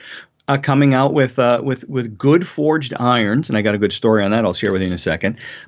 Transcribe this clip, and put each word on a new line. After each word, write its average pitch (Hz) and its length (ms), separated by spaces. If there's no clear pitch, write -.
uh, 139 80
coming 139 380
out 139 180
with, 135 260
uh, 120 240
with, 131 280
with 117 260
good 165 300
forged 151 520
irons, 120 520
and 110 80
I 104 40
got 104 120
a 101 40
good 101 140
story 110 320
on 98 60
that 110 160
I'll 90 80
share 101 180
with 95 80
you 92 80
in 90 60
a 87 40
second. 85 380